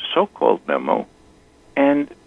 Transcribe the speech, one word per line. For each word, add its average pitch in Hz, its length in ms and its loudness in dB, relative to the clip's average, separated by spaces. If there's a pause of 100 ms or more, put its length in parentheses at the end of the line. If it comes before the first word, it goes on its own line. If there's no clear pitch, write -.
(140)
so-called - 540 0
memo. - 380 0 (680)
And 143 400 0 (120)